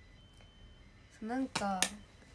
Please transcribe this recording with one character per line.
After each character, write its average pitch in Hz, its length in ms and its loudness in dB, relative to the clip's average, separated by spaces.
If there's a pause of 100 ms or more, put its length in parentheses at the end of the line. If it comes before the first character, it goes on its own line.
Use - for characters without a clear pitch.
(1200)
そ 220 60 -4
う、 214 60 0
な 254 80 4
ん 262 100 6
か、 196 320 4 (540)